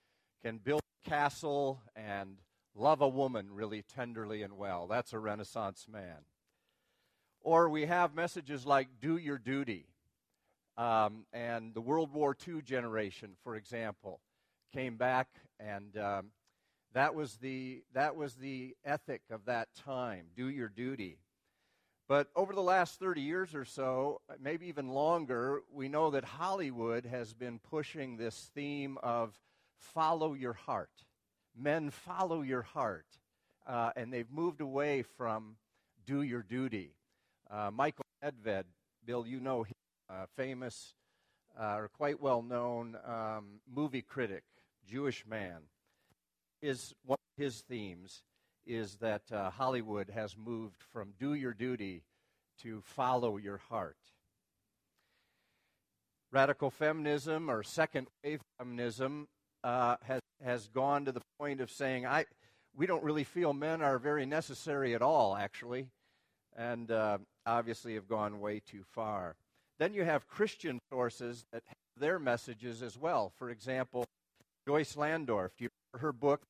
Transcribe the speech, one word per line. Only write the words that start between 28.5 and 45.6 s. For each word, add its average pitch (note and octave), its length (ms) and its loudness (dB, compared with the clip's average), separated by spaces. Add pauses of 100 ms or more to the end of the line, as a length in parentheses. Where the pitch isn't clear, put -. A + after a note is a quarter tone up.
theme C#3+ 440 -4
of A#2 400 0 (380)
"follow D#3+ 580 2
your B2 200 -4
heart." - 500 -4 (500)
Men, D3 360 0
follow F3 520 -2
your C3 200 0
heart. G#2 580 -4 (460)
Uh, A#2+ 300 0
and B2 160 -6
they've A#2+ 180 -6
moved D#3+ 300 -2
away C#3 420 0
from A2 560 -4 (460)
"do C#3 180 0
your A#2+ 200 -2
duty." A2 540 -4 (540)
Uh, G#2 200 -2
Michael C3+ 340 0 (180)
Medved, G#2+ 420 -2 (400)
Bill, A#2+ 220 -4
you B2+ 140 -8
know B2+ 220 0
him, G#2 120 -8 (340)
uh, F#2+ 180 -10 (100)
famous, B2+ 580 -8 (640)
uh, G#2+ 180 -2
or G#2+ 120 -6
quite D3 320 -2
well-known, A#2+ 760 0 (100)
um, G#2+ 640 -6
movie C3+ 360 -2
critic, G#2+ 420 -4 (400)
Jewish B2+ 420 -4
man, F2+ 420 -8 (920)